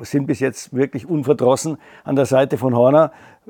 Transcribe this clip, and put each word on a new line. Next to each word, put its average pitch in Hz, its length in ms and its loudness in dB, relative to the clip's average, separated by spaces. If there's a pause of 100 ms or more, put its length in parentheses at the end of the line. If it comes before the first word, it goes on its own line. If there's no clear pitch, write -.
sind 139 260 -4
bis 135 140 -4
jetzt 131 340 -6
wirklich 127 340 -4
unverdrossen 143 680 0 (260)
an 143 140 -4
der 135 100 2
Seite 131 300 2
von 123 180 -2
Horner, 139 380 4 (380)